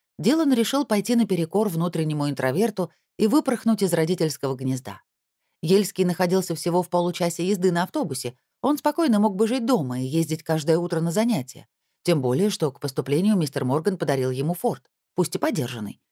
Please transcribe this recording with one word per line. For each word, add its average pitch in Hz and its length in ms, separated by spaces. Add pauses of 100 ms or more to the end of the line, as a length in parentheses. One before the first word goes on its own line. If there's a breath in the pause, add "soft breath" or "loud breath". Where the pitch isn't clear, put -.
(180)
Дилан 285 340
решил 254 320
пойти 214 300
наперекор 196 540
внутреннему 165 600
интроверту 143 600 (260 soft breath)
и 220 120
выпорхнуть 226 540
из 180 100
родительского 160 640
гнезда. 131 440 (600)
Ельский 185 420
находился 180 500
всего 175 280
в 170 60
получасе 175 580
езды 185 260
на 175 100
автобусе, 180 540 (240)
он 285 180
спокойно 294 420
мог 208 160
бы 220 100
жить 233 200
дома 131 340
и 131 60
ездить 160 360
каждое 160 360
утро 170 220
на 165 100
занятия. 170 580 (340)
Тем 160 200
более, 139 280
что 151 220
к - 80
поступлению 147 560
мистер 143 280
Морган 160 340
подарил 135 320
ему 139 240
«Форд», 165 280 (320)
пусть - 200
и 180 40
подержанный, 120 640 (120)